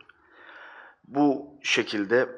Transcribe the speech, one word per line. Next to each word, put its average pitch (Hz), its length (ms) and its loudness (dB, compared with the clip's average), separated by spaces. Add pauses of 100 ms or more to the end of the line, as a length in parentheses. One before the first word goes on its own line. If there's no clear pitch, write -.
(1040)
Bu 139 580 0
şekilde 113 760 0